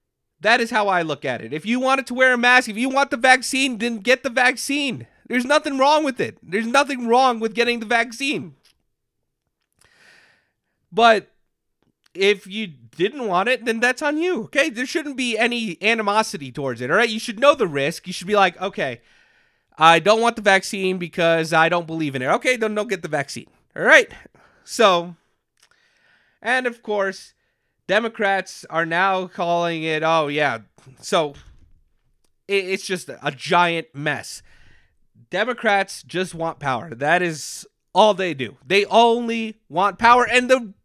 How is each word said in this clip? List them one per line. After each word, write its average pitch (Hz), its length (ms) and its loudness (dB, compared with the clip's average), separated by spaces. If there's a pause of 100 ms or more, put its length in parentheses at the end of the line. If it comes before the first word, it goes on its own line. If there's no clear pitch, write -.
(400)
that 233 220 2
is 226 80 -4
how 214 180 0
I 180 140 2
look 151 240 -6
at 123 160 -4
it. 117 100 -12
If 156 140 -8
you 240 160 -2
wanted 262 260 0
to 247 60 -8
wear 254 200 4
a 240 40 0
mask, 247 320 4
if 202 80 -8
you 254 100 -2
want 269 240 0
the 285 60 -4
vaccine, 262 640 2
then 233 180 -4
get 240 260 0
the 269 60 -4
vaccine. 254 760 -2 (220)
There's 240 180 -2
nothing 294 320 0
wrong 302 280 4
with 247 160 -4
it. 113 200 -6
There's 220 260 -4
nothing 262 400 0
wrong 240 340 4
with 220 140 -4
getting 233 260 0
the 220 40 -10
vaccine. 233 720 -4 (2500)
But 220 360 4 (880)
if 196 300 0
you 208 200 -8
didn't 175 600 -6
want 185 200 0
it, 247 160 -2
then 226 160 -4
that's 254 220 0
on 302 160 -2
you, 330 260 -2
okay? 311 260 -2
There 247 160 -8
shouldn't 285 320 -6
be 240 200 -4
any 233 440 -2
animosity 208 680 -2
towards 127 300 -6
it, 127 80 -6
all 170 80 2
right? 233 120 2
You 220 100 -6
should 220 200 -10
know 285 140 6
the 254 140 0
risk. 143 400 -4
You 180 60 -10
should 175 140 -10
be 208 80 0
like, 185 240 2
"Okay, 175 420 -6 (760)
I 165 220 6
don't 214 220 4
want 233 140 0
the 214 60 -12
vaccine 190 560 0
because 165 560 0
I 160 160 4
don't 175 180 -2
believe 160 280 -4
in 127 60 -4
it." 131 60 -4
Okay, 240 300 0
then 214 180 -4
don't 208 140 -4
get 185 140 -6
the 175 40 -8
vaccine, 143 400 -6 (280)
all 156 80 -6
right? 262 280 6 (520)
So, 175 520 0 (1300)
and 247 260 -2
of 233 140 -10
course, 196 520 -6 (520)
Democrats 202 840 -2
are 165 160 -2
now 185 420 0
calling 170 560 -2
it, 156 200 -2
oh, 160 240 2
yeah. 143 320 -2 (400)
So, 151 360 -2 (1120)
it, 196 180 0
it's 185 200 -6
just 185 240 -6
a 139 220 -6
giant 170 600 0
mess. 139 480 -8 (880)
Democrats 202 760 -2
just 180 300 -6
want 165 260 -6
power. 135 340 -4
That 151 280 0
is - 460 -6 (300)
all 208 160 6
they 175 220 -4
do. 123 280 -8
They 190 220 2
only 233 720 2 (120)
want 180 280 0
power, 240 260 6
and 247 280 2
the 240 200 0 (140)